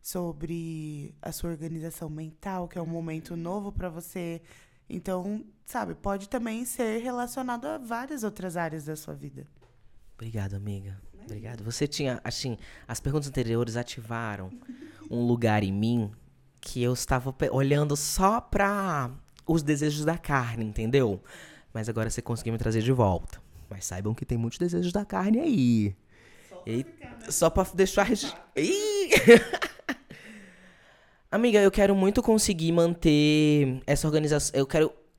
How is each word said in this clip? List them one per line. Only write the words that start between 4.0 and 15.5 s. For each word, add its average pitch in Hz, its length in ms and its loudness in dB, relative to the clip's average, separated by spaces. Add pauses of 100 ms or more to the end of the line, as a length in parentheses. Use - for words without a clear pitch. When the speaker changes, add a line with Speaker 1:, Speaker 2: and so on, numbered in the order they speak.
Speaker 1:
Então, 190 560 -6 (200)
sabe, 190 320 -6
pode 196 320 -4
também 233 360 -4
ser 226 380 -2
relacionado 247 600 -6
a 311 140 -6
várias 247 440 -8
outras 185 340 -6
áreas 160 280 -4
da 156 100 -8
sua 151 200 -12
vida. 139 300 -14 (680)
Speaker 2:
Obrigado, 107 400 -6
amiga. 98 420 -8 (160)
Speaker 1:
Imagina. - 120 -20
Speaker 2:
Obrigado. 110 400 -12
Você 120 240 -2
tinha, 135 340 -4
assim, - 340 -6 (300)
as 120 140 -10
perguntas 143 280 -2
anteriores 117 480 -2
ativaram 113 720 -8 (640)
um 120 160 0
lugar 113 380 4